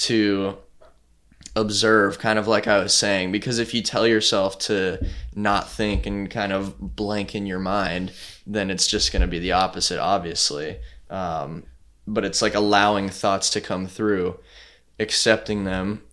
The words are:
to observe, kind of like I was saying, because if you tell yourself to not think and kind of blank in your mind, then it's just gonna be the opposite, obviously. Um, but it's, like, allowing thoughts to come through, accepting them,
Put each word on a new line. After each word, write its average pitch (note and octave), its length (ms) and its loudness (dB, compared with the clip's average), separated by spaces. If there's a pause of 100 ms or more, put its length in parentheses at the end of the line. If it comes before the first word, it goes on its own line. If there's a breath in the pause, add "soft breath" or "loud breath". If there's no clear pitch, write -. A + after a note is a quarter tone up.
to G2+ 520 2 (960)
observe, G#2 640 4
kind A2 200 2
of G2+ 80 0
like G#2+ 200 4
I G#2 140 6
was F#2 140 0
saying, F#2+ 380 2
because A#2 260 -2
if A#2 160 -2
you A#2 80 -2
tell A2+ 240 0
yourself G#2 540 2
to F#2+ 380 0 (360 loud breath)
not G2+ 360 0
think G#2 360 -2
and G2+ 240 -4
kind G2+ 220 -4
of G2 260 -4 (180)
blank G#2 380 -4
in G2+ 120 -4
your F#2 120 -4
mind, F#2 540 -2 (340 loud breath)
then G2+ 240 -2
it's F#2 160 0
just - 260 0
gonna F#2 140 4
be E2+ 120 -4
the F2+ 140 -2
opposite, F#2 460 0
obviously. E2+ 800 -2 (340 soft breath)
Um, E2 540 -6 (420)
but G#2 180 -2
it's, F#2+ 180 -2
like, G#2+ 120 0
allowing G#2 540 4
thoughts G2 420 0
to - 100 -2
come F#2+ 260 -6
through, F#2 520 -2 (600 loud breath)
accepting G#2+ 680 0
them, F#2+ 380 -4 (100)